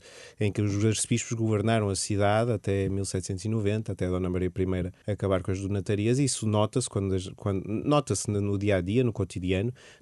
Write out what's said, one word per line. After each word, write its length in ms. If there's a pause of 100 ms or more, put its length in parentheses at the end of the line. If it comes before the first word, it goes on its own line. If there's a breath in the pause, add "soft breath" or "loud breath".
(400 loud breath)
em 120
que 100
os 240
arcebispos 500
governaram 540
a 60
cidade 560
até 360
mil 160
setecentos 420
e 40
noventa, 440
até 120
a 40
Dona 200
Maria 260
I 560
acabar 300
com 80
as 100
donatarias, 600
e 60
isso 200
nota-se 420
quando 280
as, 140
quando, 360
nota-se 640
no, 100
no 200
dia-a-dia, 440
no 80
cotidiano, 600 (280 loud breath)